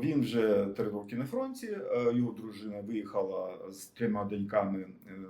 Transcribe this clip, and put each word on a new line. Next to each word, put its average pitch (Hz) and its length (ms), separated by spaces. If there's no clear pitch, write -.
він 147 180
вже 107 460
три 107 120
роки 104 280
на 131 80
фронті, 254 420
е, 127 480
його 120 180
дружина 104 480
виїхала 95 920
з - 140
трьома 104 380
доньками, 101 560
е, 92 340